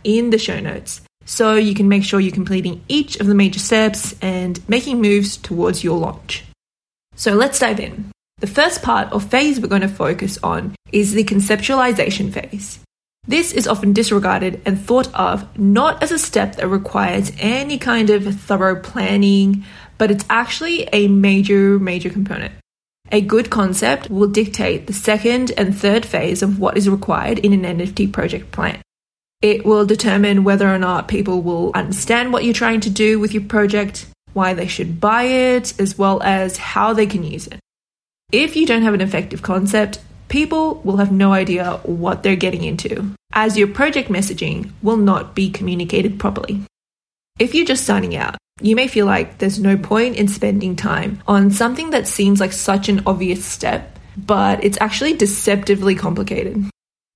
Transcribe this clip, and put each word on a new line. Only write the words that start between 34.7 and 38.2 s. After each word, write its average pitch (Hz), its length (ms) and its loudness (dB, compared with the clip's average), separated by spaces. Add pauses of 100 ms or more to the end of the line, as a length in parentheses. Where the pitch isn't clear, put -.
buy 220 240 2
it, 254 560 0
as 196 160 0
well 196 280 2
as 190 340 0
how 208 360 0
they 214 120 2
can 196 180 -2
use 156 220 -10
it. - 140 -16 (720)